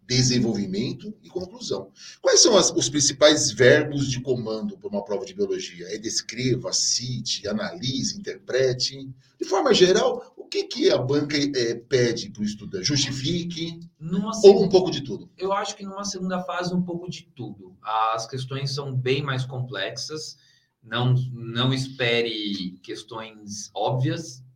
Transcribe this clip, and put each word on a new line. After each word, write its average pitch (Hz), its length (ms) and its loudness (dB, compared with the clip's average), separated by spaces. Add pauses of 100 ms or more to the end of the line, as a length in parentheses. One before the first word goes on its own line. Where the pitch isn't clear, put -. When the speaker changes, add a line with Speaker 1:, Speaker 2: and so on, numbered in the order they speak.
Speaker 1:
desenvolvimento 120 1040 0 (100)
e 170 60 -20
conclusão. 185 600 -8 (320)
Quais 480 200 6
são 220 160 8
as, 170 140 6
os 165 180 0
principais 151 600 4
verbos 139 600 4
de 123 100 -2
comando 110 560 -4
pra 101 120 -12
uma 101 160 -4
prova 98 200 -4
de 92 80 -16
biologia? 90 600 -4
É 107 40 -8
descreva, 113 760 -2
cite, - 760 -2
analise, 104 680 -4
interprete. 131 920 -4 (300)
De - 80 -6
forma 320 260 2
geral, 202 600 4
o - 100 -18
que - 200 -4
que 269 260 2
a 147 60 4
banca, 143 400 0
eh, 120 380 0
pede 117 540 0
pro 104 140 -8
estudante? 101 420 -6
Justifique, 165 960 -2 (180)
Speaker 2:
Numa 190 320 -4
Speaker 1:
ou - 40 -4
Speaker 2:
seg-, 202 300 10
Speaker 1:
um 180 60 2
pouco 180 220 4
de 139 100 -4
tudo? - 360 -10
Speaker 2:
eu 190 160 -2
acho 208 240 -4
que 196 60 -14
numa 196 200 -10
segunda 185 400 -4
fase, 175 320 -4
um 180 60 2
pouco 170 280 -6
de - 140 -14 (100)
tudo. 101 480 -14
As 110 460 -2
questões 135 480 -8
são 139 180 -8
bem 127 300 0
mais 131 220 -4
complexas. 123 920 -8 (460)
Não, 123 300 0 (180)
não 117 420 -2
espere 110 1080 -2
questões 107 920 -12
óbvias 131 680 -2 (120)